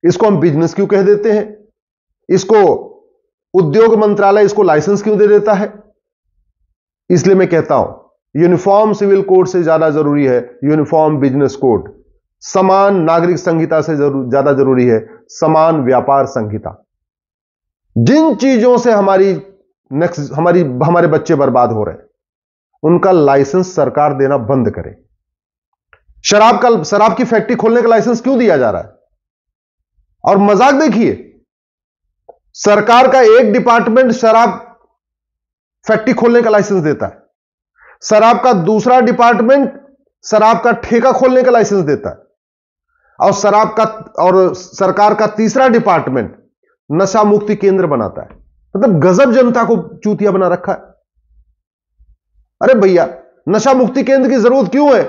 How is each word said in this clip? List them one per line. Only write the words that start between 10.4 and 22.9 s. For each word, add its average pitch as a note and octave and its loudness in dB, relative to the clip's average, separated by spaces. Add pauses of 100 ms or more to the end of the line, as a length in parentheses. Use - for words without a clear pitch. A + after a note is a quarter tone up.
यूनिफॉर्म D3+ 0
बिजनेस C#3 -2
कोड, A2+ -2 (520)
समान G3 0
नागरिक E3+ 0
संहिता D#3+ -2
से D#3 -4
जरू-, C#3 -2
ज्यादा C#3 0
जरूरी C3 0
है A2+ 0 (260)
समान D#3+ 0
व्यापार C3 0
संहिता। G#2+ -10 (1120)
जिन C#4 2
चीजों B3 2
से A#3+ 0
हमारी G3 2 (580)
नेक्स्ट, D3 -4
हमारी, E3+ 0 (220)
हमारे E3+ 2
बच्चे D#3 -2
बर्बाद B2 0
हो G#2+ -4
रहे E2 -8
हैं, - -20 (800)
उनका F3 0